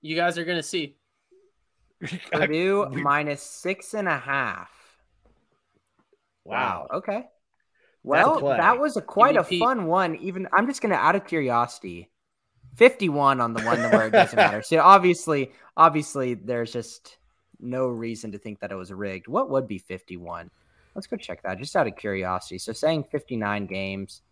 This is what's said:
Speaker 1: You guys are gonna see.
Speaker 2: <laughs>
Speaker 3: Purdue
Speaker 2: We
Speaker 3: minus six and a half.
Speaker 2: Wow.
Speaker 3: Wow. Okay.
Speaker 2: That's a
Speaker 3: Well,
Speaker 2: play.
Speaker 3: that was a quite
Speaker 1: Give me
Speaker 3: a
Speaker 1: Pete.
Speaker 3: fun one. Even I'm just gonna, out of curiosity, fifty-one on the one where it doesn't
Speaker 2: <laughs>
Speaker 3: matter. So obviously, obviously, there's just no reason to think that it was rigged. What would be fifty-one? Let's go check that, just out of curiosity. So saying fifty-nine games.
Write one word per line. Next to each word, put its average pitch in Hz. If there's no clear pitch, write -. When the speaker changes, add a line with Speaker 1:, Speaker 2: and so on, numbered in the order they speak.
Speaker 1:
You 156
guys 170
are 170
gonna 170
see. 151
Speaker 2:
<laughs> -
Speaker 3:
Purdue 170
Speaker 2:
We 139
Speaker 3:
minus 143
six -
and 202
a 156
half. 120
Speaker 2:
Wow. 107
Speaker 3:
Wow. 143
Okay. -
Speaker 2:
That's 120
a -
Speaker 3:
Well, 208
Speaker 2:
play. 139
Speaker 3:
that 202
was 285
a 185
quite 254
Speaker 1:
Give -
me 220
Speaker 3:
a 165
Speaker 1:
Pete. 180
Speaker 3:
fun 233
one. 170
Even 185
I'm 202
just 277
gonna, 202
out 156
of 196
curiosity, 120
fifty-one 147
on 117
the 110
one 117
where -
it 214
doesn't 202
Speaker 2:
<laughs> -
Speaker 3:
matter. 131
So 160
obviously, 170
obviously, 147
there's 117
just -
no 127
reason 117
to 104
think 104
that 98
it -
was 92
rigged. 95
What 202
would 135
be 101
fifty-one? 87
Let's 196
go -
check -
that, 95
just 147
out 147
of 98
curiosity. 92
So 110
saying 156
fifty-nine 104
games. 95